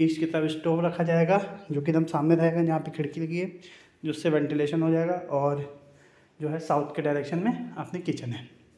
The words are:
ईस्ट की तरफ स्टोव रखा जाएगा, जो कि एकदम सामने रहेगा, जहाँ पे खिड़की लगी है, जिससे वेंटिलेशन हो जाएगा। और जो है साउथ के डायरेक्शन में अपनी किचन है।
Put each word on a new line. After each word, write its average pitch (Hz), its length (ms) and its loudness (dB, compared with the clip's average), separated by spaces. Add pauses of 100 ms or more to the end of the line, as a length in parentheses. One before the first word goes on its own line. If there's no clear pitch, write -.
ईस्ट 160 180 2
की 160 60 0
तरफ 160 260 0
स्टोव 165 340 0
रखा 170 180 0
जाएगा, 170 380 4 (300)
जो 143 100 -2
कि 160 100 0
एकदम 160 120 4
सामने 160 320 4
रहेगा, 165 280 4
जहाँ 160 160 2
पे 156 120 -8
खिड़की 156 300 -4
लगी 165 180 -4
है, 185 120 -4 (540)
जिससे 151 240 -2
वेंटिलेशन 147 520 2
हो 160 100 4
जाएगा। 165 220 2
और 143 680 -2 (580)
जो 151 100 -4
है 160 100 -4
साउथ 147 360 -2
के 160 60 -2
डायरेक्शन 147 380 -2
में 240 360 -2
अपनी 170 260 -8
किचन 131 280 -4
है। - 160 -8 (320)